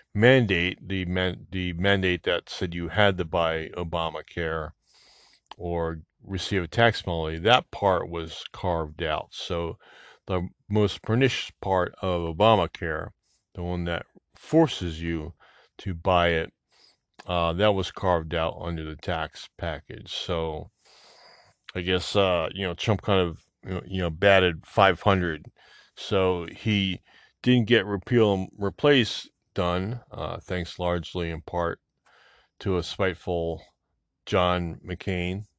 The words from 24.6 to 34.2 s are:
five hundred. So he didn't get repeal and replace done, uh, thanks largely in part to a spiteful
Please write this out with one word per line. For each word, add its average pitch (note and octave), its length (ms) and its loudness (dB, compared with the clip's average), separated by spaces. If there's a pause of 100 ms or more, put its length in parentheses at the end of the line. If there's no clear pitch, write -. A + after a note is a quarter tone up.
five F#2+ 360 4
hundred. F2 440 2 (500)
So F#2 560 0
he G2 500 0 (420)
didn't B2 240 4
get A2 180 4
repeal G#2 480 2
and F#2+ 240 -2
replace A2+ 720 0 (240)
done, F#2+ 460 -2 (120)
uh, E2+ 280 -8
thanks F2+ 400 -8
largely F2 500 -4
in E2 120 -8
part - 380 -4 (800)
to F#2+ 180 0
a E2+ 60 -2
spiteful F2 800 -4 (640)